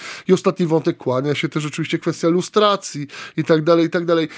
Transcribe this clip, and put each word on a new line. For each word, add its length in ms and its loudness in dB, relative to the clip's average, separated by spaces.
I 60 4
ostatni 320 2
wątek, 320 0
kłania 380 -2
się 140 -2
też 160 -6
oczywiście 340 -4
kwestia 300 -2
lustracji 800 0
i 60 0
tak 200 2
dalej, 220 4
i 40 0
tak 160 -2
dalej. 220 2